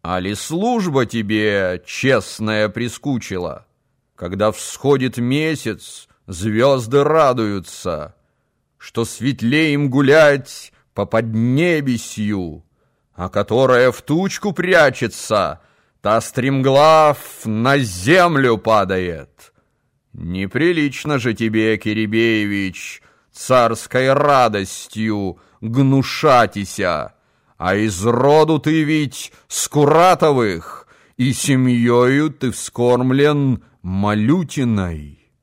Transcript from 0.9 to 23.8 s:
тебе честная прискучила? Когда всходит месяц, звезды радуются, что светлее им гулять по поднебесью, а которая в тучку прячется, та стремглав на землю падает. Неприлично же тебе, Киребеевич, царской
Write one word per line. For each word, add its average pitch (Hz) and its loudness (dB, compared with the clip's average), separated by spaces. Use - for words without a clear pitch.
тебе 104 -2
честная 107 -2
прискучила? 110 -8
Когда 98 -2
всходит 131 -2
месяц, 131 -4
звезды 113 0
радуются, 110 -2
что - -6
светлее 143 -2
им 143 0
гулять 139 2
по 101 -2
поднебесью, 113 -2
а 90 -8
которая 123 2
в - -10
тучку 185 -2
прячется, 131 0
та 110 2
стремглав 139 4
на 117 0
землю 131 2
падает. 92 -2
Неприлично 135 -2
же 117 -2
тебе, 110 0
Киребеевич, 107 -2
царской 127 0